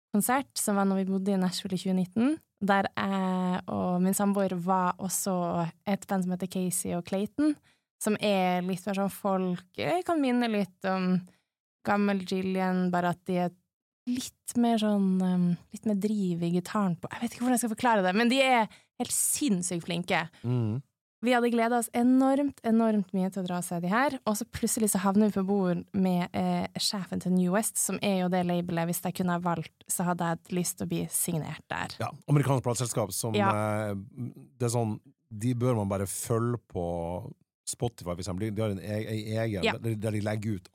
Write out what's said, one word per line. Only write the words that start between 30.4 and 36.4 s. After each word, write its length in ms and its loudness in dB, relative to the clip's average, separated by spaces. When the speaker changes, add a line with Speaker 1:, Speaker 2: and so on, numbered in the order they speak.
Speaker 1:
lyst 280 -2
til 80 -4
å 20 -6
bli 160 -2
signert 640 -4
der. 200 -4
Speaker 2:
Ja, 100 -4
amerikansk 360 2
plateselskap 500 -2
som, 220 -4
Speaker 1:
Ja. 160 2
Speaker 2:
eh, 20 -4
det 80 -2
er 100 0
sånn, 240 0
de 220 -2
bør 220 2
man 140 0
bare 180 0
følge 500 -2